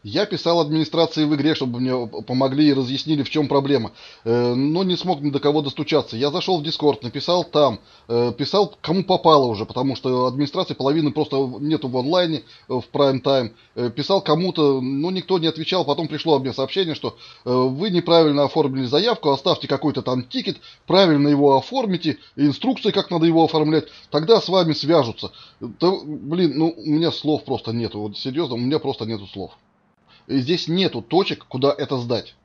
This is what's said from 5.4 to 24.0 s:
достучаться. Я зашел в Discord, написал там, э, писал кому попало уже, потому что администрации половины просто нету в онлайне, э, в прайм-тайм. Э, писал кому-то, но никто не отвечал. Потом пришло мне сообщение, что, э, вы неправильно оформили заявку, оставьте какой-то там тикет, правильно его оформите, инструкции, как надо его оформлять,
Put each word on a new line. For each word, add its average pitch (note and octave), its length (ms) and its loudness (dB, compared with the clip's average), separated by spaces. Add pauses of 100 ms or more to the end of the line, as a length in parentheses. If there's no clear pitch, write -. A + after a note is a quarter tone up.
достучаться. C#3+ 540 -2
Я C#3 160 0
зашел F3 300 -2
в - 20 -10
Discord, D3+ 380 0
написал D3 420 -2
там, C#3 360 2 (280)
э, A#2+ 300 2
писал F#3+ 420 0
кому F3 240 -2
попало D#3 440 4
уже, G#2+ 180 -4
потому B2+ 320 -2
что B2+ 300 0
администрации C#3+ 460 -2
половины D3 380 0
просто D3 240 -2 (240)
нету C#3+ 300 -2
в B2+ 80 -2
онлайне, D#3+ 460 0 (260)
э, B2+ 100 -2
в - 140 -10
прайм-тайм. C3+ 580 2 (240)
Э, A#2+ 140 -2
писал F#3 320 0
кому-то, D#3 580 2
но C#3 320 -2
никто F#3 260 -2
не D#3+ 100 0
отвечал. D#3+ 360 -2
Потом D3 240 -2
пришло D3+ 320 0
мне C3 140 -4
сообщение, D#3 420 -2
что, - 220 -8 (260)
э, B2 80 -4
вы C3 380 2
неправильно E3 560 4
оформили C3+ 400 0
заявку, D#3+ 460 0
оставьте D3 360 0
какой-то C#3 340 -2
там B2+ 220 -2
тикет, - 380 -6 (260)
правильно D#3+ 400 4
его C#3+ 300 6
оформите, F3+ 640 -2 (180)
инструкции, F3+ 540 0
как F#3+ 200 -2
надо E3 140 2
его E3 180 6
оформлять, D#3+ 460 2 (220)